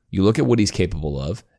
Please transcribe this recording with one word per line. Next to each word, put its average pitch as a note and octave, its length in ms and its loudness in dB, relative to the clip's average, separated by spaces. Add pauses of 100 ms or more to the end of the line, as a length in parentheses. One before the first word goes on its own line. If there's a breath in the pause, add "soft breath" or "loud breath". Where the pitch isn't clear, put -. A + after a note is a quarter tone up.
(100)
you F#2+ 120 0
look A2 160 4
at C3+ 80 2
what A#2+ 120 4
he's G#2 120 2
capable D#2 480 -4
of, D2+ 240 -6 (160)